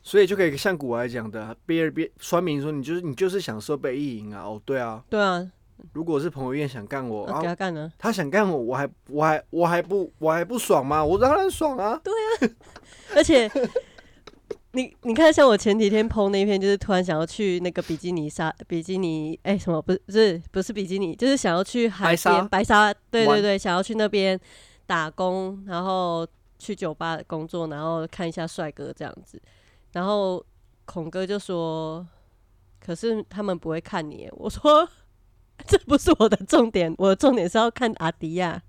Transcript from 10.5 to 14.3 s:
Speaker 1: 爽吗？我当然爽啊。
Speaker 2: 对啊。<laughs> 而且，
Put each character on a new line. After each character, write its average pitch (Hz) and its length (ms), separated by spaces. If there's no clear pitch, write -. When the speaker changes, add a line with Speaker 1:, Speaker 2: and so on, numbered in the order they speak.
Speaker 1:
爽 170 260
吗？ 151 220
我 185 140
当 262 160
然 381 160
爽 285 260
啊。 220 260
Speaker 2:
对 - 100
啊。 440 360
<laughs> - 340
而 320 100
且， 247 280